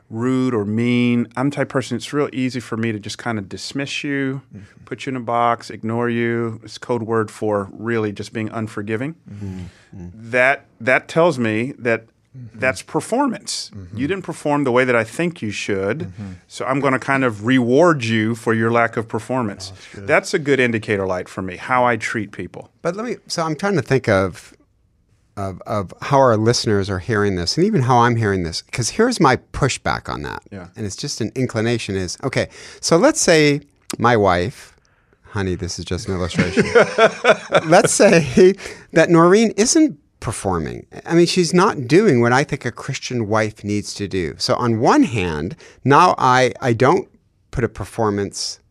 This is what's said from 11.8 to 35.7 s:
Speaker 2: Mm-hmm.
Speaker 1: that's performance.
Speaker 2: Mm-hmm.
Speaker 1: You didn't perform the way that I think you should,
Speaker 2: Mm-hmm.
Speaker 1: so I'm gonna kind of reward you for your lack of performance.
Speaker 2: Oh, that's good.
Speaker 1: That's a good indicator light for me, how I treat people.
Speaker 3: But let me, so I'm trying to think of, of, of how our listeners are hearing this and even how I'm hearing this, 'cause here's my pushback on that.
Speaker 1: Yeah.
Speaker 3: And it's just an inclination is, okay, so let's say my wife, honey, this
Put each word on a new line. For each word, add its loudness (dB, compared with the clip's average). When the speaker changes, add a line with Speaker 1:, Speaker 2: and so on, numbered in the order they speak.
Speaker 2:
Mm-hmm. -16
Speaker 1:
that's -2
performance. -4
Speaker 2:
Mm-hmm. -12
Speaker 1:
You -2
didn't -4
perform -2
the 0
way 6
that 2
I 4
think -4
you -4
should, -2
Speaker 2:
Mm-hmm. -12
Speaker 1:
so -12
I'm -2
gonna 0
kind 0
of -2
reward 4
you 0
for -2
your 0
lack 2
of -6
performance. -6
Speaker 2:
Oh, -18
that's -20
good. -14
Speaker 1:
That's 0
a 2
good 2
indicator 0
light -4
for -10
me, -8
how 0
I 2
treat -6
people. -14
Speaker 3:
But -4
let -8
me, -8
so -6
I'm -4
trying -2
to 0
think 0
of, 0
of, -8
of -4
how 2
our 6
listeners 2
are -4
hearing 0
this -4
and 2
even 2
how 4
I'm 4
hearing 0
this, -6
'cause -6
here's 0
my 6
pushback -4
on -8
that. -10
Speaker 1:
Yeah. -16
Speaker 3:
And -8
it's -8
just -8
an -4
inclination -2
is, -4
okay, -2
so 2
let's 4
say 4
my 4
wife, 0
honey, -4
this -8